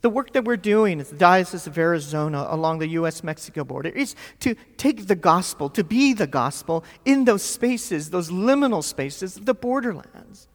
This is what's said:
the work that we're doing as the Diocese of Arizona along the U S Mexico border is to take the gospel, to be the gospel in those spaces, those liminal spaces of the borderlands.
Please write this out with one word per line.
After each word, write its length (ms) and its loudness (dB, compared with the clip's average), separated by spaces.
the 80 4
work 240 -4
that 100 2
we're 140 0
doing 420 2
as 120 -10
the 40 -16
Diocese 520 4
of 100 -8
Arizona 720 0
along 300 -2
the 100 -2
U 160 -2
S 180 -4
Mexico 400 -8
border 260 -6
is 260 -4
to 160 -2
take 280 0
the 100 2
gospel, 540 2
to 140 -2
be 300 2
the 120 0
gospel 580 -2
in 200 4
those 180 4
spaces, 680 -4
those 220 -4
liminal 520 2
spaces 540 -8
of 80 -10
the 80 2
borderlands. 1000 -6